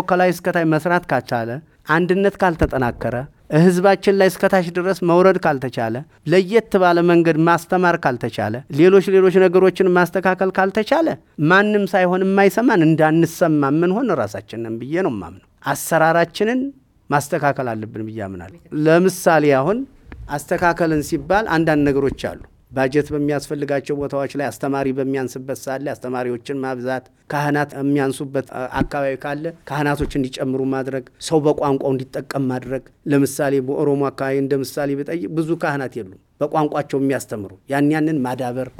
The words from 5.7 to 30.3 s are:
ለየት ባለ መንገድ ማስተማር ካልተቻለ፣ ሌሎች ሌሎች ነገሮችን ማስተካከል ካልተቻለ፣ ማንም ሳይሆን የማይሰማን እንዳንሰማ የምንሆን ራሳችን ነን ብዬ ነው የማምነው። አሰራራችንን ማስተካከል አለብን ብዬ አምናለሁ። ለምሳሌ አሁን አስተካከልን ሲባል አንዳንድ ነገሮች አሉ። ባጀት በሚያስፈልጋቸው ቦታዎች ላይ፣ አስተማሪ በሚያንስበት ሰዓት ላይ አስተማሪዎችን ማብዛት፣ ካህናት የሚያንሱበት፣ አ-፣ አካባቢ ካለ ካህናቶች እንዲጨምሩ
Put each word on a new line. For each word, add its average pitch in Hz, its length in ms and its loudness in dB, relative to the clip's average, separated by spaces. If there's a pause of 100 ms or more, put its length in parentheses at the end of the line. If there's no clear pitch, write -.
ለየት 190 500 2
ባለ 175 260 4
መንገድ 170 380 4
ማስተማር 170 580 2
ካልተቻለ፣ 120 560 -4 (160)
ሌሎች 180 380 6
ሌሎች 190 280 4
ነገሮችን 185 560 4
ማስተካከል 185 600 0
ካልተቻለ፣ 220 560 0 (320)
ማንም 202 460 4
ሳይሆን 185 380 2
የማይሰማን 196 600 4
እንዳንሰማ 160 840 2
የምንሆን 180 480 0
ራሳችን 107 480 -6
ነን 113 160 -8
ብዬ 127 200 -8
ነው 185 140 -2
የማምነው። 95 340 -12 (220)
አሰራራችንን 170 920 0 (500)
ማስተካከል 143 580 -2
አለብን 113 360 -8
ብዬ 110 160 -10
አምናለሁ። 95 400 -12 (200)
ለምሳሌ 165 720 4
አሁን 147 260 2 (500)
አስተካከልን 170 720 0
ሲባል 165 460 -2
አንዳንድ 160 360 2
ነገሮች 135 400 0
አሉ። 87 160 -10 (320)
ባጀት 135 360 0
በሚያስፈልጋቸው 143 880 -4
ቦታዎች 139 380 -6
ላይ፣ 139 120 -4
አስተማሪ 139 460 -4
በሚያንስበት 131 640 -6
ሰዓት 135 220 -8
ላይ 143 120 -8
አስተማሪዎችን 127 680 -6
ማብዛት፣ 127 440 -6 (240)
ካህናት 147 460 -2
የሚያንሱበት፣ 139 760 -2
አ-፣ 127 220 -8
አካባቢ 139 440 -2
ካለ 143 280 -8 (200)
ካህናቶች 147 500 -2
እንዲጨምሩ 131 540 -4